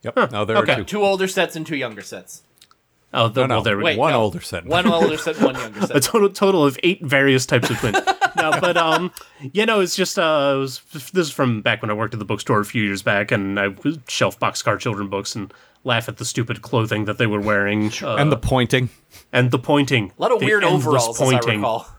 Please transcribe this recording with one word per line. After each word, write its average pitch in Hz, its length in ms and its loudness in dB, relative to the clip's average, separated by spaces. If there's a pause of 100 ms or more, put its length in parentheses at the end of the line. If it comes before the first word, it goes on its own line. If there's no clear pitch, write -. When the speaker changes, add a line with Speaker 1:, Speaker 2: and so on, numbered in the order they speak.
Speaker 1:
Yep. 120 120 -8
Speaker 2:
Huh. 233 160 2
Speaker 1:
No, 104 140 -2
there 110 120 0
are 202 60 4
Speaker 2:
Okay. 139 120 2
Speaker 1:
two. 104 80 -6
Speaker 3:
Two 208 200 -2
older 196 240 0
sets 185 280 -2
and 160 100 -8
two 156 100 -6
younger 117 260 -8
sets. - 420 -16 (680)
Speaker 2:
Oh, 123 160 2
the, 117 140 0
Speaker 1:
No, 127 60 2
no. 123 80 0
Speaker 2:
well, 104 80 0
there 104 140 2
we 104 80 -4
Speaker 3:
Wait, 156 100 2
Speaker 2:
go. 120 60 0
Speaker 1:
One 156 100 2
Speaker 3:
no. 123 100 2
Speaker 1:
older 110 180 -2
set, - 280 -10
Speaker 3:
One 175 200 2
Speaker 1:
one 170 160 2
Speaker 3:
older 156 140 0
set, 160 240 -4
one - 140 2
younger 208 260 -8
Speaker 2:
<laughs> 196 60 0
Speaker 3:
set. - 80 -2
Speaker 2:
A - 40 6
total, 202 300 4
total 196 340 2
of 139 200 2
eight 185 180 2
various 135 460 2
types 131 240 2
of 113 80 -2
twins. 117 240 0
Speaker 3:
<laughs> - 40 -2 (280)
Speaker 2:
No, 349 160 0 (100)
but, 175 160 2
um, 165 340 2 (400)
you 202 140 0
know, 220 160 2
it's 175 140 0
just, 180 220 -2
uh, 151 380 2
it 135 40 -2
was, 135 200 -6 (140)
this 160 340 -2
is - 40 -8
from 120 300 0
back 110 200 0
when 113 100 -6
I - 40 0
worked 107 180 -4
at 110 60 -6
the 104 60 -4
bookstore 107 360 0
a - 40 -2
few - 180 -2
years 98 180 -2
back, 104 300 0
and 101 280 0
I 98 100 2
would 131 380 -4
shelf - 320 -2
Boxcar 107 400 -2
Children 101 300 -4
books 101 260 -6
and 101 160 -10 (320)
laugh 117 240 -2
at 123 100 -12
the 120 80 -10
stupid 117 360 -4
clothing 107 440 -2
that 104 120 -4
they 123 100 0
were 104 140 0
wearing. 104 500 0 (100)
Uh, 131 140 -4
Speaker 1:
And 147 160 2
the 131 60 2
pointing. 127 520 0 (440)
Speaker 2:
And 127 180 4
the 139 80 2
pointing. 135 580 0
Speaker 3:
A - 40 -6
lot 214 100 2
of 233 80 2
Speaker 2:
The 196 60 0
Speaker 3:
weird 208 180 2
Speaker 2:
endless 147 220 2
Speaker 3:
overalls, 120 360 0
as 135 60 4
I 131 40 4
Speaker 2:
pointing. 117 300 2
Speaker 3:
recall. 113 260 -2 (120)